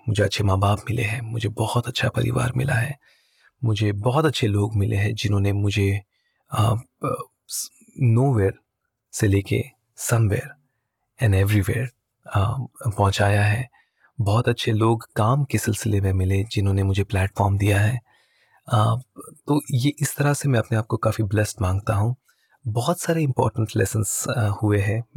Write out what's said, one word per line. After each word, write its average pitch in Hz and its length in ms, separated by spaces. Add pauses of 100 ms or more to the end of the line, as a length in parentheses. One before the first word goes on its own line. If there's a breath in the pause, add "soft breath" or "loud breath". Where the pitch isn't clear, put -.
मुझे 104 140
अच्छे 98 200
माँ-बाप 101 360
मिले 113 240
हैं, 110 180
मुझे 113 280
बहुत 110 380
अच्छा - 220
परिवार 120 480
मिला 135 160
है, 117 240 (680 soft breath)
मुझे 107 280
बहुत 123 340
अच्छे 123 220
लोग 104 280
मिले 104 200
हैं 107 200
जिन्होंने 101 380
मुझे, 101 480 (500)
अ, 107 240 (300)
अ, - 100 (320)
स-, - 220 (340)
nowhere 113 520 (560)
से - 160
लेके 98 360 (360)
somewhere 113 480 (760)
and 98 220
everywhere, 107 420 (400)
अ, 117 380 (220)
पहुँचाया 101 560
है। 107 340 (440 soft breath)
बहुत 107 280
अच्छे 120 220
लोग 113 440
काम 123 280
के 117 140
सिलसिले 104 440
में 95 120
मिले 95 300
जिन्होंने 98 400
मुझे 98 200
platform 98 540
दिया 101 220
है। 110 200 (760 soft breath)
अ, 113 220 (520)
तो 147 140 (100)
ये 139 200 (100)
इस - 140
तरह 143 180
से 143 160
मैं 120 100
अपने 110 180
आप 110 80
को 117 120
काफ़ी 110 260
blessed 104 380
मानता 98 320
हूँ। 107 220 (520 soft breath)
बहुत 120 320
सारे 165 240
important 117 520
lessons, - 520
uh, 117 200
हुए 104 320
हैं 107 240 (140)